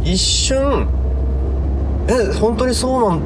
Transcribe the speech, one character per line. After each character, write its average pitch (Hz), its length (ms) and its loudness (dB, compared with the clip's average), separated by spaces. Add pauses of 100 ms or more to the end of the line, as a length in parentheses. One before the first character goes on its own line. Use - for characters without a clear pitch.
一 185 140 2
瞬、 269 680 0 (1200)
「え、 208 320 0
本 226 160 2
当 254 120 0
に 254 60 0
そ 254 260 0
う 220 100 4
な 170 60 0
ん 147 100 -2